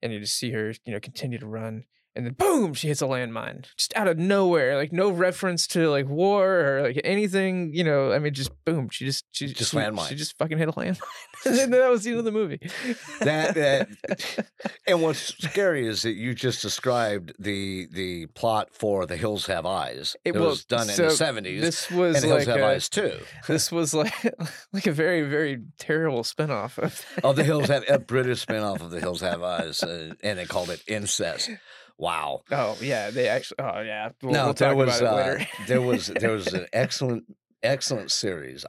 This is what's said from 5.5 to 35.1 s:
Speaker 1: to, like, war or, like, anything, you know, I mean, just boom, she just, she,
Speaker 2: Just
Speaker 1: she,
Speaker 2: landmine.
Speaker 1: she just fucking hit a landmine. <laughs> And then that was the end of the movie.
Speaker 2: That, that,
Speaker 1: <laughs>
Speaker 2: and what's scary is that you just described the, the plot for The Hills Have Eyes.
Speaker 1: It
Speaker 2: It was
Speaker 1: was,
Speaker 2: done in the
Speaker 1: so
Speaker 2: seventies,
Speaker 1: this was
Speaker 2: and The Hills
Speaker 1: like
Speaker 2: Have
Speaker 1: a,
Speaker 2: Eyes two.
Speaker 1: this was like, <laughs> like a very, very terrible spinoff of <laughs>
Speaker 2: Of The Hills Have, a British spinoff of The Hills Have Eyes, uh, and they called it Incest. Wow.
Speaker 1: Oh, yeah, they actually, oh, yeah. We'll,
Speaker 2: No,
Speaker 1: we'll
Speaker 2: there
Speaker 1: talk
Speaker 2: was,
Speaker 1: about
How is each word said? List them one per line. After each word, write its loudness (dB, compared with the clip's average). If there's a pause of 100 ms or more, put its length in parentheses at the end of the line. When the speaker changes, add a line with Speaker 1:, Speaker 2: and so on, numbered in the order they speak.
Speaker 1:
to, 4
like, 2
war 4 (180)
or, 2
like, 2
anything, 2
you 2
know, 4
I 4
mean, 0
just -4 (140)
boom, 0
she -8
just, -2
she, -4
Speaker 2:
Just -2
Speaker 1:
she, 0
Speaker 2:
landmine. 0
Speaker 1:
she -6
just -8
fucking -2
hit 2
a -4
landmine. -4
<laughs> -14 (360)
And 4
then 4
that 6
was 4
the -4
end -2
of -2
the 0
movie. -2 (640)
Speaker 2:
That, 2
that, 0 (200)
Speaker 1:
<laughs> -8
Speaker 2:
and 6
what's 2 (220)
scary 2
is -2
that 0
you -2
just -2
described 0
the, -4
the -6
plot 0
for 0
The -6
Hills -2
Have -2
Eyes. -4
Speaker 1:
It 0
Speaker 2:
It 2
was 4
Speaker 1:
was, -4
Speaker 2:
done 0
in -2
the -4
Speaker 1:
so 4
Speaker 2:
seventies, 0
Speaker 1:
this -2
was 4
Speaker 2:
and 4
The 2
Hills 4
Speaker 1:
like 4
Speaker 2:
Have 4
Speaker 1:
a, 4
Speaker 2:
Eyes -2
two. 0 (340)
Speaker 1:
this 0
was 0
like, 0 (360)
<laughs> -16
like -2
a 4
very, 2
very 0 (140)
terrible 0
spinoff -4
of -4
<laughs> -4
Speaker 2:
Of 6
The 4
Hills 2
Have, 2
a 6
British 0
spinoff -2
of -10
The -6
Hills -4
Have -2
Eyes, -4
uh, -6
and -2
they -6
called -4
it -8
Incest. -4 (460)
Wow. -4 (100)
Speaker 1:
Oh, -2
yeah, -2
they 0
actually, -2
oh, -4
yeah. -8 (120)
We'll, -2
Speaker 2:
No, 2
Speaker 1:
we'll 2
Speaker 2:
there 4
Speaker 1:
talk 4
Speaker 2:
was, 4
Speaker 1:
about 4